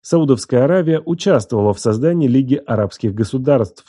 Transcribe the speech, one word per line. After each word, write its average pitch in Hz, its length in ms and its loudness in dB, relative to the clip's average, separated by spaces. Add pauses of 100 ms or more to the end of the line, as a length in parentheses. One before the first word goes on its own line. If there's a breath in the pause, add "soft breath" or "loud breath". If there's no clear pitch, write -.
Саудовская 135 600 0
Аравия 160 400 0
участвовала 120 720 0
в - 80 -8
создании 135 480 0
Лиги 131 260 2
арабских 107 580 -4
государств, 127 760 -2